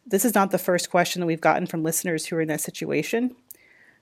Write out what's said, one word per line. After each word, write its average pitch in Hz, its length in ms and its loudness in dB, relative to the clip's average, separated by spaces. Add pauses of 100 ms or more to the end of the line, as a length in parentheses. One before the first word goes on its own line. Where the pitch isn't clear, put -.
this 202 180 0
is 233 100 2
not 196 180 4
the 180 60 2
first 180 320 0
question 175 300 2
that 175 60 -2
we've 160 140 0
gotten 160 260 4
from 165 160 -4
listeners 160 440 -2
who 175 100 -6
are 165 60 0
in 156 60 -2
that 156 120 -4
situation, 165 720 -2 (680)